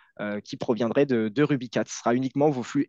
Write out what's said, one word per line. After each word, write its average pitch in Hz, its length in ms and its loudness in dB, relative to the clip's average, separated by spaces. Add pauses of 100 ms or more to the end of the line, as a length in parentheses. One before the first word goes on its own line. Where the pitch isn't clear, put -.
(200)
euh, 104 200 -4
qui - 160 -10
proviendrait 117 480 0
de, 117 240 2
de 110 140 0
Ruby 127 260 0
quatre. 110 220 -4
Ce - 80 -10
sera 117 160 0
uniquement 131 340 2
vos 127 140 0
flux 139 260 -2